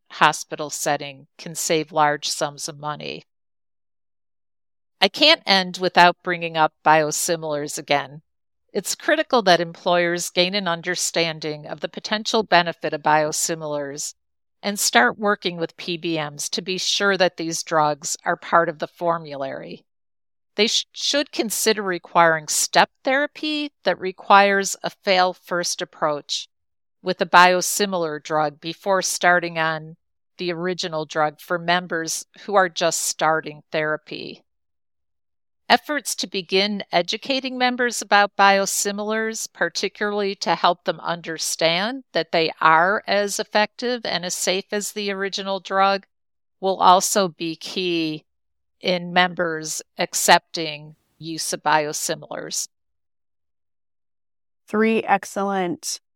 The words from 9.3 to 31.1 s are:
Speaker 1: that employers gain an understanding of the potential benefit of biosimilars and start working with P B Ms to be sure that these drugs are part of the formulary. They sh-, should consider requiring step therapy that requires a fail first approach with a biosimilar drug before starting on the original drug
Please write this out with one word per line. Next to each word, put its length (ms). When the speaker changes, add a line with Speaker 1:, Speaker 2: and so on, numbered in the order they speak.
Speaker 1:
that 160
employers 680
gain 260
an 140
understanding 1000
of 140
the 80
potential 540
benefit 500
of 100
biosimilars 1120
and 160
start 400
working 400
with 180
P 220
B 180
Ms 320
to 140
be 160
sure 400
that 180
these 260
drugs 600
are 100
part 360
of 80
the 80
formulary. 1000
They 120
sh-, 240
should 400
consider 500
requiring 640
step 400
therapy 680
that 180
requires 840
a 60
fail 460
first 480
approach 640
with 180
a 60
biosimilar 960
drug 360
before 440
starting 560
on 380
the 120
original 540
drug 360